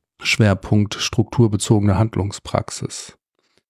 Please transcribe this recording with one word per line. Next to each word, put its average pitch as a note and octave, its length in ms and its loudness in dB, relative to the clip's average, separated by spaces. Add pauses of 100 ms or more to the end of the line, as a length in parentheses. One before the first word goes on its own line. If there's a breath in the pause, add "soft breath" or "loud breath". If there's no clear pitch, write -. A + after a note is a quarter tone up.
(220)
Schwerpunkt G#2 760 0
strukturbezogene G#2 1000 2
Handlungspraxis. - 1200 -6 (520)